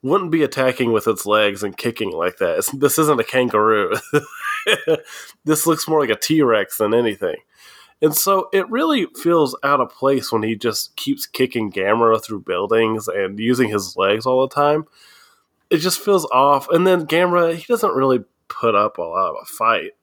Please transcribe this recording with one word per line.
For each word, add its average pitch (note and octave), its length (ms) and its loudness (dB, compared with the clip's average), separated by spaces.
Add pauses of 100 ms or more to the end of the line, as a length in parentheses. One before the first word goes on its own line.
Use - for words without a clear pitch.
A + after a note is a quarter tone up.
wouldn't E3+ 280 0
be D#3+ 120 2
attacking B2+ 500 0
with G#2+ 140 2
its G#2+ 180 -2
legs G#2 380 2
and G2 160 -6
kicking A2+ 320 -4
like E2+ 280 -4
that. E2+ 200 0
It's, - 140 -4
this C#3 260 0
isn't D3+ 220 2
a A2 40 0
kangaroo. G#2+ 680 2 (180)
<laughs> D3 140 0 (1160)
This D3+ 220 0
looks E3 220 0
more D#3 120 2
like B2+ 100 0
a G#2 80 2
T-Rex B2 600 2
than G#2+ 160 2
anything. G#2 420 0 (640)
And D3+ 120 2
so F#3+ 380 0
it F#3+ 160 0
really C4 380 0 (160)
feels D#3+ 400 2
out C#3 180 2
of A#2+ 100 -2
place C3+ 400 -2
when A2 120 0
he A2 120 -2
just G#2+ 420 -4
keeps C#3 300 -6
kicking A#2 460 -2
Gamera A2 500 2
through G#2 180 -10
buildings G#2+ 680 -2
and G2 300 -4
using A#2+ 320 0
his G2+ 260 -4
legs G#2 300 0
all C3 200 2
the - 80 -12
time. D3 300 0 (880)
It E3 80 2
just F3 220 -2
feels F#3+ 260 0
off. C#3 420 4
And E3+ 180 4
then F3+ 200 4
Gamera, E3+ 480 2
he E3 120 -10
doesn't A3 280 0
really C3 260 2 (280)
put A2+ 260 0
up G#2 240 0
a F2 40 -6
lot E2+ 280 -2
of C2 120 -8
a - 40 -18
fight. A2 460 -2 (100)